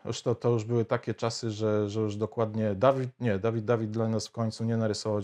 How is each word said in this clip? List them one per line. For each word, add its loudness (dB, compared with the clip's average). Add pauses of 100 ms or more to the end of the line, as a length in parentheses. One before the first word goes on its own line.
Już -6
to, 0
to 0
już 2
były 2
takie -2
czasy, -4
że, 2
że -2
już -2
dokładnie 0
Dawid, 4 (100)
nie, 2
Dawid, 0
Dawid 0
dla 0
nas -2
w -20
końcu -2
nie 0
narysował, 0